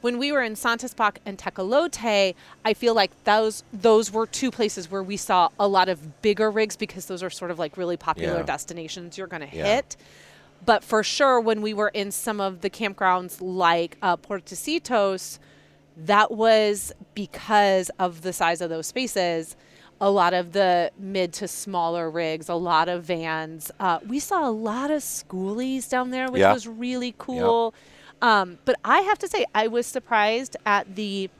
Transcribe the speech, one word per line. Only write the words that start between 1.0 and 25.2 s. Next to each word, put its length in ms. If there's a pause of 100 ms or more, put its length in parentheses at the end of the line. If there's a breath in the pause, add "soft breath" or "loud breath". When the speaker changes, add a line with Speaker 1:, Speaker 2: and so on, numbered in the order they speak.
Speaker 1:
and 140
Tecolote, 960 (280 loud breath)
I 120
feel 180
like 180 (120)
those, 400 (100)
those 380
were 160
two 240
places 400
where 100
we 160
saw 320 (100)
a 80
lot 220
of 320
bigger 300
rigs 260
because 300
those 160
are 80
sort 180
of, 80
like, 200
really 200
popular 400
Speaker 2:
Yeah. 60
Speaker 1:
destinations 760
you're 80
gonna 260
Speaker 2:
Yeah. 140 (100)
Speaker 1:
hit. 220 (680 loud breath)
But 200
for 200
sure, 380
when 220
we 100
were 160
in 220
some 280
of 220
the 80
campgrounds 720
like, 640
uh, 140
Puertecitos, 1200 (580 soft breath)
that 340
was 640 (220)
because 840
of 240
the 120
size 280
of 80
those 160
spaces. 680 (440 soft breath)
A 120
lot 240
of 180
the 460
mid 340
to 140
smaller 600
rigs, 420
a 60
lot 320
of 160
vans. 760
Uh, 180 (100)
we 120
saw 280
a 40
lot 400
of 100
schoolies 880